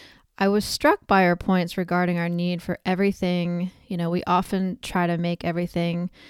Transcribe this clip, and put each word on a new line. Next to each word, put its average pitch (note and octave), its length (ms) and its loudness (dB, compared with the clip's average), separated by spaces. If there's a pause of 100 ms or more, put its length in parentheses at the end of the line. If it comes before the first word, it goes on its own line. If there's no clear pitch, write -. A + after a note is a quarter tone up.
(360)
I G3 120 2
was G#3 160 2
struck - 420 0
by F#3+ 160 6
her F3 140 4
points F3+ 420 0
regarding F3 400 0
our E3+ 100 -2
need F3 320 -2
for - 240 -6
everything. F3+ 840 0 (160)
You F#3 100 -6
know, E3+ 140 -2
we F3 140 -2
often F#3 580 0
try F3 240 -2
to E3+ 100 0
make E3+ 280 -2
everything, E3+ 680 -2 (200)